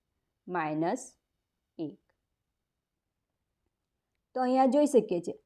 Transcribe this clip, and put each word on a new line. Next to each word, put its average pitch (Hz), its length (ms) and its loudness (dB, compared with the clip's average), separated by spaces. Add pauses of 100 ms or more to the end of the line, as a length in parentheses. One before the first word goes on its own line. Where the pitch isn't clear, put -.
(480)
માઇનસ 165 540 -4 (760)
એક. 156 220 -10 (2250)
તો - 60 -6
અહીંયા 254 320 2
જોઈ 294 200 4
શકીએ 214 320 2
છીએ - 200 -10